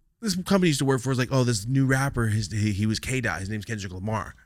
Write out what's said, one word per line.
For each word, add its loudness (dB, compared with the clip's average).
this -2
company 2
used 2
to 2
work 2
for -2
is 0
like, 0
"Oh, 4
this 0
new 2
rapper, 0
his, 0
he, 0
he 0
was 0
K -4
dot, -2
his -8
name's -6
Kendrick -8
Lamar." -4